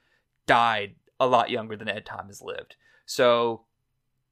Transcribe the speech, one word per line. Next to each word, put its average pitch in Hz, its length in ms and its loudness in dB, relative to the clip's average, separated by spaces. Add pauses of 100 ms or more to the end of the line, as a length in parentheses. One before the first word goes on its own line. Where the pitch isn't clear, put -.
(480)
died 117 480 2 (240)
a 131 80 2
lot 117 220 2
younger 110 260 -6
than 107 120 -10
Ed 104 160 -8
Thomas 101 380 -16
lived. - 320 -14 (320)
So 117 600 2 (640)